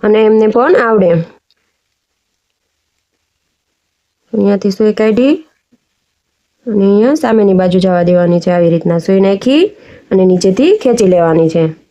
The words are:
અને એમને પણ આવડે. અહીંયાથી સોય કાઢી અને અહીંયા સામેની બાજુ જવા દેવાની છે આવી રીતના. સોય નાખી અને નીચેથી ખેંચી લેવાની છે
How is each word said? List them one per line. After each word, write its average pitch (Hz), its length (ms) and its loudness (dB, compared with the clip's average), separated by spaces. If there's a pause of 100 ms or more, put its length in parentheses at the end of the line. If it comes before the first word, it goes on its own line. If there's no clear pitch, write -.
અને 208 220 0
એમને 214 220 2
પણ 247 280 0
આવડે. 220 360 0 (3250)
અહીંયાથી 202 380 -2
સોય 214 220 -2
કાઢી 220 400 0 (1300)
અને 208 200 -2
અહીંયા 214 300 2
સામેની 226 380 0
બાજુ 185 260 0
જવા 180 240 0
દેવાની 175 360 0
છે 180 120 -4
આવી 175 180 0
રીતના. 170 300 -2
સોય 190 200 -2
નાખી 196 440 0 (480)
અને 185 140 0
નીચેથી 190 520 0
ખેંચી 240 300 0
લેવાની 165 420 0
છે 165 140 -2 (280)